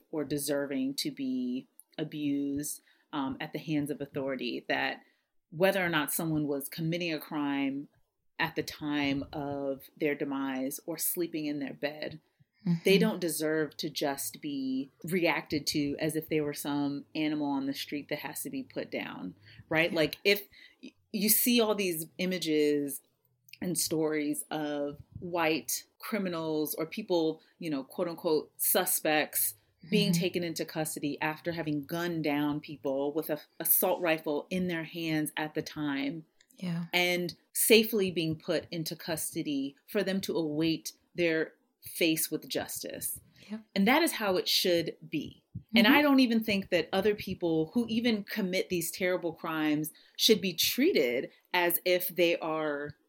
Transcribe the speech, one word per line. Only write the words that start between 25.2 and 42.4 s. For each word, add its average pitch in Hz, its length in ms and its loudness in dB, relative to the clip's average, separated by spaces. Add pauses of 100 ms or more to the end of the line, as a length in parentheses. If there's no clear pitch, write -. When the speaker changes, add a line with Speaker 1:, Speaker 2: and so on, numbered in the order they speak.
Speaker 1:
white 165 640 0 (160)
criminals 160 760 -2
or 160 100 -4
people, 160 560 0 (180)
you 170 120 -6
know, 135 140 -2
quote 175 240 -4
unquote, 160 500 0
suspects - 960 2 (340)
being 170 220 4
Speaker 2:
Mm-hmm. 170 100 4
Speaker 1:
taken 180 240 0
into 165 200 -4
custody 156 580 -4
after 156 300 -2
having 151 340 -2
gunned 170 380 -2
down 147 340 0
people 143 540 -4
with 151 180 -2
a 147 80 -2 (220)
assault - 420 2
rifle 160 480 0
in 185 160 0
their 165 180 -4
hands 156 520 -2
at 151 180 -4
the 156 80 -2
time 147 640 -4 (340)
Speaker 2:
Yeah. 170 340 -4
Speaker 1:
and 180 420 2 (180)
safely 220 580 6
being 160 240 0
put 160 380 -2
into 165 240 -6
custody 147 800 -4 (100)
for 208 160 0
them 190 200 0
to - 140 -4
await 160 560 0 (220)
their 160 380 2 (280)
face 160 480 0
with 151 200 -6